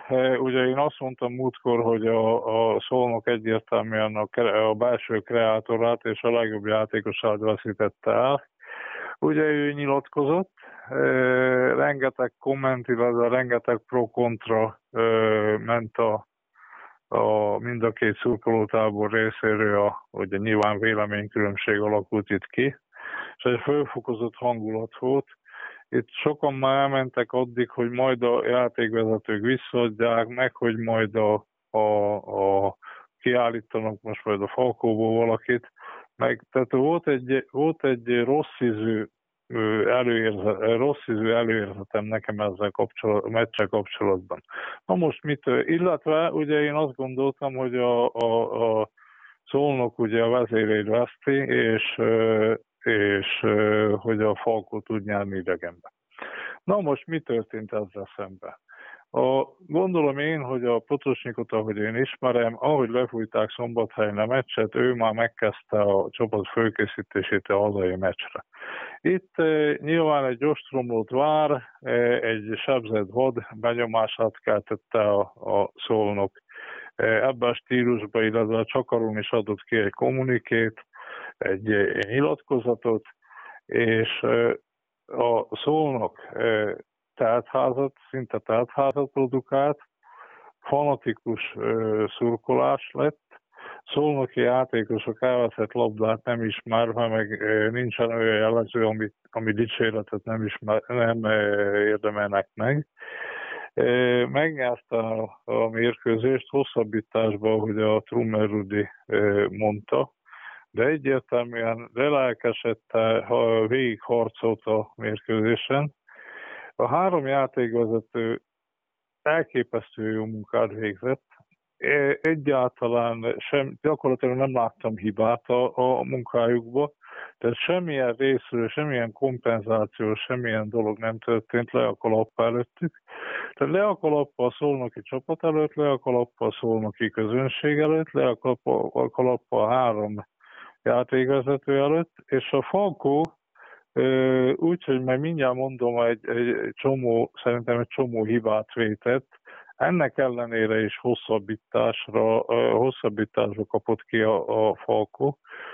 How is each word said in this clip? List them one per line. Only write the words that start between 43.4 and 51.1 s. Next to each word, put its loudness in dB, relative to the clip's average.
kapcsolatban. -2
Na 0
most 0
mit, -4
ö, 4
illetve 0
ugye 0
én 0
azt -2
gondoltam, -4
hogy -4
a, 2
a, 0
a -2
Szolnok 0
ugye 2
a 2
vezérét 2
veszti, 0